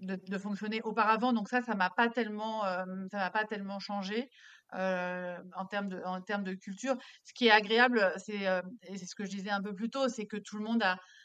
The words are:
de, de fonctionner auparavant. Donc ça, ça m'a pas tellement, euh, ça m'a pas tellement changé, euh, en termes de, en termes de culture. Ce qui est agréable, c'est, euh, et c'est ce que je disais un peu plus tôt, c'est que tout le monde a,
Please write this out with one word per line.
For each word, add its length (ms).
de, 160
de 220
fonctionner 440
auparavant. 500
Donc 160
ça, 140
ça 120
m'a 160
pas 200
tellement, 560
euh, 180
ça 60
m'a 140
pas 160
tellement 320
changé, 500
euh, 640
en 80
termes 240
de, 160
en 160
termes 240
de 80
culture. 420
Ce 80
qui 140
est 40
agréable, 680
c'est, 280
euh, 140
et 160
c'est 80
ce 80
que 100
je 60
disais 180
un 140
peu 120
plus 140
tôt, 220
c'est 160
que 100
tout 220
le 60
monde 180
a, 160